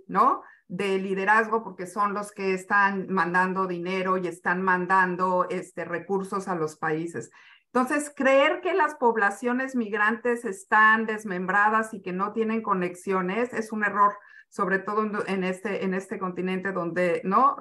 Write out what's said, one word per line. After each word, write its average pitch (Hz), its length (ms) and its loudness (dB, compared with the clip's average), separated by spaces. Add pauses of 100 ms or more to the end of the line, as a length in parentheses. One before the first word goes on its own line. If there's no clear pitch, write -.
¿no? 226 360 2 (260)
de 196 320 -2
liderazgo, 214 640 2
porque 185 220 -10
son 202 280 -2
los 202 160 -6
que 190 240 -2
están 196 540 2
mandando 185 580 0
dinero 185 520 -2
y 175 100 -4
están 180 340 -4
mandando, 180 880 2
este, 180 340 -6
recursos 190 640 -4
a 190 80 -4
los 156 220 -4
países. 160 560 -4 (400)
Entonces, 294 420 0
creer 277 460 4
que 349 140 -2
las 302 200 2
poblaciones 240 800 0
migrantes 226 720 0
están 220 600 4
desmembradas 208 880 0
y 196 100 -12
que 180 100 -8
no 196 200 -4
tienen 220 300 -2
conexiones 190 880 -2
es 220 200 -6
un 214 120 -4
error, 202 280 2 (360)
sobre 190 320 -2
todo 214 240 -2
en, 214 80 -4 (140)
en 190 180 -2
este, 185 400 -4
en 185 100 0
este 190 240 -6
continente 185 540 -4
donde, 170 520 0
¿no? 233 360 4